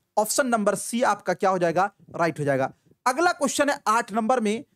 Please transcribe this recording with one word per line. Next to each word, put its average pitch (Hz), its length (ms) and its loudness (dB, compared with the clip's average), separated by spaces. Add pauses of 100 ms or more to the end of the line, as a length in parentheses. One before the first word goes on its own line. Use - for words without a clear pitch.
(180)
ऑप्शन 214 300 0
नंबर 208 280 0
सी 233 260 -6
आपका 208 320 0
क्या 185 160 0
हो 190 80 2
जाएगा? 175 340 0 (240)
राइट 165 240 -2
हो 147 40 -4
जाएगा। 135 300 0 (320)
अगला 320 260 2
क्वेश्चन 294 380 0
है 277 180 -2
आठ 220 260 0
नंबर 233 260 0
में, 220 240 -2 (120)